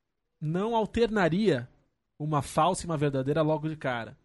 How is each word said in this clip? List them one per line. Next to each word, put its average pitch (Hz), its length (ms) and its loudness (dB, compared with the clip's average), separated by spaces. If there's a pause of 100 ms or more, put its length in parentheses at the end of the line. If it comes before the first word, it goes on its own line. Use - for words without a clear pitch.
(420)
não 185 340 -2
alternaria 202 920 2 (500)
uma 151 240 0
falsa 170 420 0
e - 20 -12
uma 165 120 -2
verdadeira 143 460 0
logo 156 260 0
de 156 60 -8
cara 120 500 -6